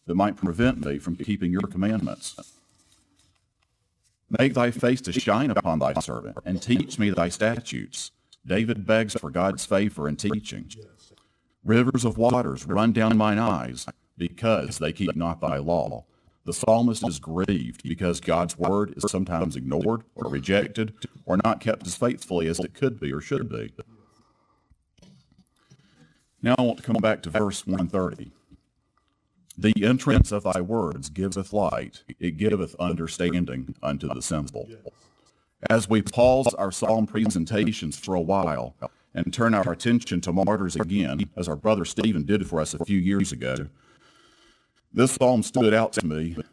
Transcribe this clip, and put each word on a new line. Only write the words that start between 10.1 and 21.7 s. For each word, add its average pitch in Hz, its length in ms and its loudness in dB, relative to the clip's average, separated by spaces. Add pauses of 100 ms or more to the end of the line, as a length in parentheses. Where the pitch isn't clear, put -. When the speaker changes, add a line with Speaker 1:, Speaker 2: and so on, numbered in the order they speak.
Speaker 1:
teaching. - 560 -6
Speaker 2:
Yes. - 380 -20 (500)
Speaker 1:
"Rivers 120 420 4
of 107 120 0
waters 113 500 2
run 104 260 4
down 110 260 4
mine 107 200 4
eyes, 69 480 -2 (300)
because 87 600 -2
they 78 140 -2
keep 95 220 -2
not 82 260 -2
thy 69 180 -2
law." 71 480 -2 (380)
The 85 100 -6
psalmist 113 520 4
is 76 140 -4
grieved 80 640 -2
because 85 360 -2
God's 85 380 0
word 98 380 0
is - 120 -2
sometimes 87 460 -2
ignored 82 480 -2 (140)
or - 140 -6
rejected 98 640 0 (320)
or 92 100 2
not 107 240 2
kept - 260 -2